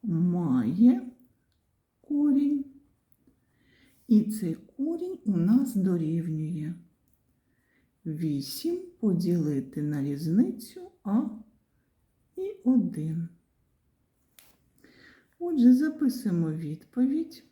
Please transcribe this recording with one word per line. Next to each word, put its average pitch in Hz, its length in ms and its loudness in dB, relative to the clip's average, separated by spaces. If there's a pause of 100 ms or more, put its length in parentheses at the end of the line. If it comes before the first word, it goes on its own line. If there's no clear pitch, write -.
має 175 1080 2 (880)
корінь. 285 640 2 (1400)
І 214 160 6
цей 175 320 -4
корінь 339 720 -8
у 196 120 0
нас 220 380 2
дорівнює 165 1000 -2 (1300)
вісім 160 760 -4 (180)
поділити 165 840 0
на 147 220 -4
різницю 170 880 -2 (120)
А 214 180 0 (1120)
і 392 280 -8
один. 170 680 0 (2000)
Отже, 285 340 6
записуємо 240 800 0
відповідь. 247 1000 -4